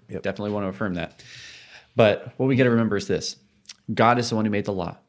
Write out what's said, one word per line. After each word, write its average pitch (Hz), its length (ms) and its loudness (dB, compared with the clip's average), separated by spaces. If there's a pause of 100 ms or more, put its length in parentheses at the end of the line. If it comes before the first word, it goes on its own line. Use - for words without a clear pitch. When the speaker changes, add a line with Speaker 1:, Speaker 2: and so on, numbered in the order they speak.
Speaker 1:
Yep. - 140 -10
Speaker 2:
Definitely 101 300 -6
wanna 104 160 -4
affirm 95 260 -6
that. 82 300 -8 (720)
But 107 420 4
what 131 80 0
we 131 100 2
gotta 127 140 4
remember 113 260 2
is 95 120 -4
this. 82 300 -4 (540)
God 117 280 4
is 117 100 -4
the 113 60 -2
one 110 100 0
who 107 60 0
made 101 140 -4
the 104 80 -4
law, 87 240 -8 (120)